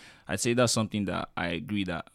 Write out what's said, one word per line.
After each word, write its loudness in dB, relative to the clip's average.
I'd -4
say 2
that's 4
something 0
that -4
I -2
agree -2
that -6